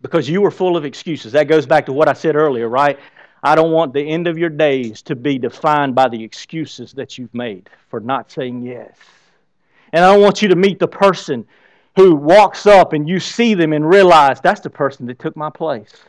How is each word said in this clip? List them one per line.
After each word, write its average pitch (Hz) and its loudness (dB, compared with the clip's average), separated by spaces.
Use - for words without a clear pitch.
Because 151 -4
you 175 -4
were 190 0
full 185 -4
of 151 -6
excuses. 131 -12
That 147 0
goes 151 2
back 151 0
to 139 -8
what 147 2
I 135 -2
said 151 -4
earlier, 135 -2
right? 135 -2
I 147 2
don't 160 2
want 160 -2
the 143 -4
end 160 -4
of 165 -6
your 170 -4
days 139 -4
to 151 -8
be 131 -4
defined 139 -4
by 131 2
the 113 -10
excuses 123 -16
that 127 -16
you've 123 -18
made 113 -12
for 113 -12
not 123 -8
saying 123 -12
yes. 123 -16
And 165 2
I 190 6
don't 202 6
want 202 2
you 214 0
to 175 4
meet 190 0
the 175 0
person 170 -2
who 190 6
walks 180 2
up 190 6
and 151 -4
you 185 -2
see 226 -2
them 165 0
and 151 -2
realize, 165 4
"That's 202 -2
the - -12
person 131 -8
that 123 -16
took 160 -10
my 156 -10
place. 143 -10